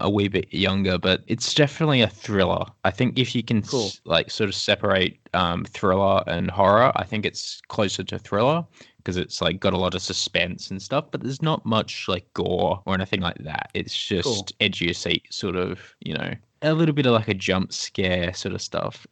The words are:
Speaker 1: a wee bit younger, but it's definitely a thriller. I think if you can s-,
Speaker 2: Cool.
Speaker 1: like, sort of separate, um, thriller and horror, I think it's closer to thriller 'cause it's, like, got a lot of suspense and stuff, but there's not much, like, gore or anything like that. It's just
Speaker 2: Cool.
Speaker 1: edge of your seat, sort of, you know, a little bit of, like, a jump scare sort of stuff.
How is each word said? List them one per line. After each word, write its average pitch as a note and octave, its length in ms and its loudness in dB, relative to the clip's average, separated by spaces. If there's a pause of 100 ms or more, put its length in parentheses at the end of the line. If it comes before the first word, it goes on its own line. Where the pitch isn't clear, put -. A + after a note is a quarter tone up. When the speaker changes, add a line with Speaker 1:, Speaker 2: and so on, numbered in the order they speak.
Speaker 1:
a F#2+ 140 2
wee G2+ 120 4
bit F#2 240 -2
younger, F#2+ 460 2
but F#2 280 2
it's - 360 -2
definitely C#3+ 400 2
a G#2 60 4 (160)
thriller. F2+ 400 2 (200)
I G2 140 2
think B2+ 200 0
if B2 160 0
you A#2+ 80 -2
can A2+ 160 0
s-, - 120 -4
Speaker 2:
Cool. A2+ 200 0 (140)
Speaker 1:
like, E2 260 0
sort G#2+ 200 -2
of F#2+ 40 -6
separate, F#2+ 600 2 (180)
um, F2 300 0
thriller G2 640 2
and E2+ 240 -2
horror, G2+ 420 6 (100)
I - 80 -2
think G#2+ 200 -4
it's - 380 -10
closer G2 420 -2
to F#2+ 80 -6
thriller B2+ 420 0 (440)
'cause F#2 200 -2
it's, - 160 -8
like, F2 160 0 (100)
got F#2+ 60 2
a F2+ 120 0
lot F2+ 100 0
of F2+ 80 -6
suspense F2 680 -4
and F#2+ 120 -8
stuff, C#3 280 -4
but - 120 -8
there's C3 180 -6 (100)
not - 140 -2
much, - 480 -2
like, F#2 220 -4
gore F2+ 520 0
or F#2+ 80 0
anything F#2+ 340 0
like - 100 -8 (120)
that. - 200 -8 (100)
It's - 160 -6 (180)
just F2 100 2
Speaker 2:
Cool. G2+ 220 -2 (140)
Speaker 1:
edge G2+ 220 2
of F2 80 0
your E2+ 160 -4
seat, F2 240 0
sort F#2 260 -6
of, F#2 140 -2 (380)
you D#2 100 -6
know, F2 120 -6 (300)
a D#3 140 2
little D#3 200 2
bit C#3 120 2
of, B2 140 6
like, G#2+ 80 -6
a G2+ 100 0 (100)
jump F#2 240 2
scare F2+ 640 -2
sort F#2 200 -6
of F#2 60 -6
stuff. - 520 -8